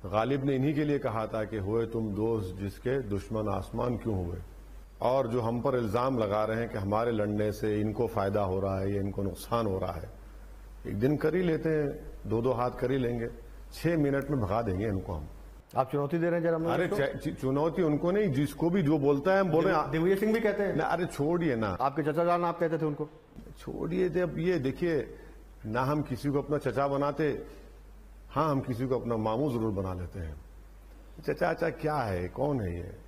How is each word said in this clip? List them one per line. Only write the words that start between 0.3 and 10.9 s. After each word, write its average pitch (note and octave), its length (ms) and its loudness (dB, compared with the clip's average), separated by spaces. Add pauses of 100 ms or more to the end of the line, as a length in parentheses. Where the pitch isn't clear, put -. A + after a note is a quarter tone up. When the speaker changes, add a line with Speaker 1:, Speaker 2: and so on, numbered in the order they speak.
Speaker 1:
ने C#3 120 2
इन्हीं C#3 180 2
के D3+ 100 2
लिए C#3+ 140 2
कहा A2 280 -2
था A2 180 -2
कि G#2+ 120 -6
"हुए A2 300 0
तुम A2 280 -2
दोस्त G#2 420 0
जिसके, B2 460 -2
दुश्मन G#2 460 -2
आसमान A2+ 480 -2
क्यों F#2+ 300 -2
हुए?" F2 100 -6 (680)
और B2+ 240 4
जो A#2+ 140 2
हम A#2 200 0
पर C3 160 2
इल्जाम A#2+ 420 2
लगा G#2+ 260 2
रहे A2 160 0
हैं A#2 80 -2
कि A2 100 -4
हमारे G#2+ 340 2
लड़ने G#2 400 2
से G#2+ 280 0
इनको G#2+ 260 2
फायदा G2+ 360 2
हो F#2+ 180 2
रहा F#2+ 200 0
है G2 120 0
या G2+ 80 0
इनको G2 220 -2
नुकसान A2 440 -2
हो F#2+ 120 0
रहा F2+ 140 -2
है, E2+ 180 -8 (760)
एक G#2 140 -4